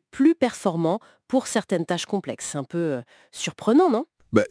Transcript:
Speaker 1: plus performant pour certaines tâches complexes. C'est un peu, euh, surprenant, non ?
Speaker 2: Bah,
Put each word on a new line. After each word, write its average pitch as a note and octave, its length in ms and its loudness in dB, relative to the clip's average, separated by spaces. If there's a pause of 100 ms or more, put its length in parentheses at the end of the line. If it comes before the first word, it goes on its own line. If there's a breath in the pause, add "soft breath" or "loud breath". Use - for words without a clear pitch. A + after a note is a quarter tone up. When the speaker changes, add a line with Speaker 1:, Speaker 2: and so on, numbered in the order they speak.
(120)
Speaker 1:
plus D#4 240 2
performant F3+ 640 -2 (280 soft breath)
pour B3+ 200 0
certaines F#3 400 -2
tâches F3 180 -4
complexes. - 460 -6
C'est D3 80 -6
un C#3 40 -6
peu, E3+ 140 -10
euh, D3+ 240 -4 (300 soft breath)
surprenant, C#4 580 2
non ? B3 160 0 (260)
Speaker 2:
Bah, G#2 200 4